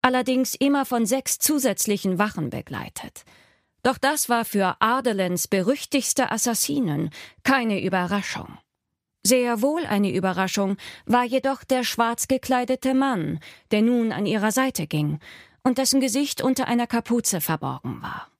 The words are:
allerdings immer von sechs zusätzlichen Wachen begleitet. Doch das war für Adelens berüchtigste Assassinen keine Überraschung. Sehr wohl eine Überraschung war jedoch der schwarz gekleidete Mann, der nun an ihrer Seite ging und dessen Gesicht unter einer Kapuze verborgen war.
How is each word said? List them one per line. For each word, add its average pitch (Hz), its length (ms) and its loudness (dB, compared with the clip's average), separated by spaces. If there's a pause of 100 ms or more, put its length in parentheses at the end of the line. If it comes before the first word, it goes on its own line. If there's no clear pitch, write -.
allerdings 254 540 0
immer 277 320 2
von 233 180 0
sechs 254 340 -2
zusätzlichen 202 800 0
Wachen 202 300 -2
begleitet. - 760 -12 (580)
Doch 247 160 0
das 294 300 0
war 233 160 2
für 190 360 0
Adelens 214 680 2
berüchtigste 247 840 0
Assassinen 202 800 0 (320)
keine 226 400 2
Überraschung. 185 760 -2 (680)
Sehr 240 360 4
wohl 294 240 2
eine 202 280 0
Überraschung 190 640 0 (280)
war 247 200 2
jedoch 262 400 -2
der 254 200 0
schwarz 233 420 -2
gekleidete 262 680 0
Mann, 190 460 0 (300)
der 214 120 4
nun 233 300 2
an 202 120 -2
ihrer 214 280 2
Seite 262 340 0
ging 151 320 0 (440)
und 254 160 2
dessen 269 220 2
Gesicht 269 400 0
unter 262 280 0
einer 240 180 0
Kapuze 233 540 0
verborgen 135 600 -4
war. - 400 -12